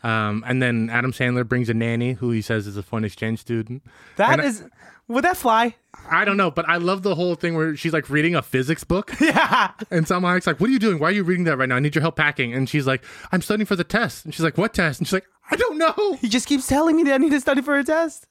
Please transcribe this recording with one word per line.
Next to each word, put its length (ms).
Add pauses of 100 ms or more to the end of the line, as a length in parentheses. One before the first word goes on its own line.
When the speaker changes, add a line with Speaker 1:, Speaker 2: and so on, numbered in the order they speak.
Speaker 1:
Um, 420
and 160
then 300
Adam 220
Sandler 340
brings 220
a 40
nanny 400
who 180
he 100
says 260
is 100
a 60
foreign 220
exchange 340
student. 440 (340)
Speaker 2:
That 160
Speaker 1:
And 80
I 40
Speaker 2:
is, 180 (440)
would 160
that 140
fly? 380 (360)
Speaker 1:
I 140
don't 120
know, 140
but 180
I 80
love 260
the 120
whole 200
thing 200
where 200
she's, 180
like, 160
reading 260
a 60
physics 420
book. 320
Speaker 2:
<laughs> 60
Yeah. 500 (180)
Speaker 1:
And 160
Salma 200 (100)
Hayek's 100
like, 140
"What 100
are 40
you 60
doing? 200
Why 80
are 40
you 120
reading 220
that 120
right 100
now? 100
I 20
need 160
your 80
help 140
packing." 360
And 160
she's 160
like, 180 (280)
"I'm 100
studying 240
for 120
the 60
test." 420
And 80
she's 100
like, 160
"What 160
test?" 240
And 80
she's 60
like, 120 (240)
"I 60
don't 240
know." 420
Speaker 2:
He 80
just 180
keeps 200
telling 280
me 100
that 100
I 20
need 140
to 100
study 220
for 120
a 80
test. 480